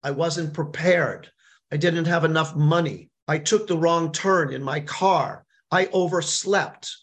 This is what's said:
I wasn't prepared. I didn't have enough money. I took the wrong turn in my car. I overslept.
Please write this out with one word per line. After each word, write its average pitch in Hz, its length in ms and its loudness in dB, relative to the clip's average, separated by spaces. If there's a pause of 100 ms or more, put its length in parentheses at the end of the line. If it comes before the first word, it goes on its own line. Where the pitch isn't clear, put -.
I 143 100 -6
wasn't 156 420 -4
prepared. 156 760 0 (420)
I 151 60 -4
didn't 165 280 2
have 170 180 2
enough 160 320 0
money. 151 540 0 (200)
I 156 80 0
took 208 300 0
the 175 100 0
wrong 165 340 2
turn 175 400 0
in 135 120 -8
my 139 160 -4
car. 165 680 0 (240)
I 185 240 2
overslept. 180 960 -2 (120)